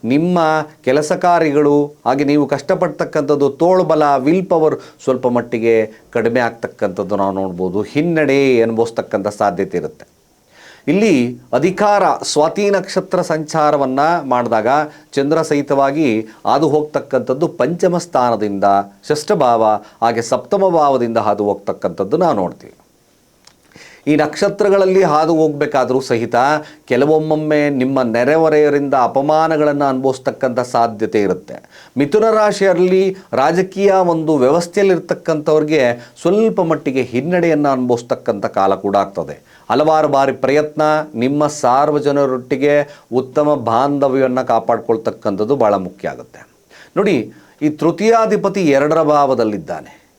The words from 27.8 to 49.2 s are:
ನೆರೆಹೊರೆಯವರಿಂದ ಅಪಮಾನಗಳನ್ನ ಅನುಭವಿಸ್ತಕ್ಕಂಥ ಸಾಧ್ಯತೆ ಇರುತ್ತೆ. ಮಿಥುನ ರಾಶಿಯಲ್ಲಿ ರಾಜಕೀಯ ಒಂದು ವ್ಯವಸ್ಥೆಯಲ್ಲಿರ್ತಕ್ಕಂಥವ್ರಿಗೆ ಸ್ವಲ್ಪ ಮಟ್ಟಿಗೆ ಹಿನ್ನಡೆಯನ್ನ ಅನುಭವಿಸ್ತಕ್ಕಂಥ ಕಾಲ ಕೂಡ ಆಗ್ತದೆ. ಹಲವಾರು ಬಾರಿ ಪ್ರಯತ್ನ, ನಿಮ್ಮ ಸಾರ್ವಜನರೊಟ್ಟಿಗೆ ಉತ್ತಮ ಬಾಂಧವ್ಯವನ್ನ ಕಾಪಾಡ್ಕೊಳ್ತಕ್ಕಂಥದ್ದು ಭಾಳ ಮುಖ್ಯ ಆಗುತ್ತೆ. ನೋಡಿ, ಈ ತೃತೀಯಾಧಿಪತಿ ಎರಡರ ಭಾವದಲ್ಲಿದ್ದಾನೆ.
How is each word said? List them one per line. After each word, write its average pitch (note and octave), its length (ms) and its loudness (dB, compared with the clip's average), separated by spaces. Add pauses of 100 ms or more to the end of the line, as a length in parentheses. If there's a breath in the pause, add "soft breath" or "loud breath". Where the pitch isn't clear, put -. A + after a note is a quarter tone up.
ನೆರೆಹೊರೆಯವರಿಂದ C#3+ 920 2
ಅಪಮಾನಗಳನ್ನ D3 880 0
ಅನುಭವಿಸ್ತಕ್ಕಂಥ C3 760 -2
ಸಾಧ್ಯತೆ A2+ 600 0
ಇರುತ್ತೆ. - 480 -4 (280 loud breath)
ಮಿಥುನ G#3+ 340 2
ರಾಶಿಯಲ್ಲಿ F#3+ 840 2 (160 loud breath)
ರಾಜಕೀಯ F#3 580 0
ಒಂದು E3 460 2
ವ್ಯವಸ್ಥೆಯಲ್ಲಿರ್ತಕ್ಕಂಥವ್ರಿಗೆ D#3 1800 0
ಸ್ವಲ್ಪ G3+ 400 2
ಮಟ್ಟಿಗೆ D3 400 -2
ಹಿನ್ನಡೆಯನ್ನ D3 640 0
ಅನುಭವಿಸ್ತಕ್ಕಂಥ A#2+ 800 -2
ಕಾಲ G2 300 0
ಕೂಡ G2 200 -4
ಆಗ್ತದೆ. F#2 600 -4 (160)
ಹಲವಾರು D3+ 360 2
ಬಾರಿ C#3 240 2
ಪ್ರಯತ್ನ, D3+ 500 -2 (340)
ನಿಮ್ಮ C#3 320 -2
ಸಾರ್ವಜನರೊಟ್ಟಿಗೆ C#3 1600 0 (100)
ಉತ್ತಮ D3 400 0
ಬಾಂಧವ್ಯವನ್ನ C3 880 0
ಕಾಪಾಡ್ಕೊಳ್ತಕ್ಕಂಥದ್ದು A2+ 1120 -2
ಭಾಳ A2 200 2
ಮುಖ್ಯ F2+ 340 -8
ಆಗುತ್ತೆ. - 380 -18 (500 loud breath)
ನೋಡಿ, E3+ 360 -2 (280 loud breath)
ಈ D3+ 80 0
ತೃತೀಯಾಧಿಪತಿ G3 920 0
ಎರಡರ D3+ 420 2
ಭಾವದಲ್ಲಿದ್ದಾನೆ. A2+ 1040 -2 (120)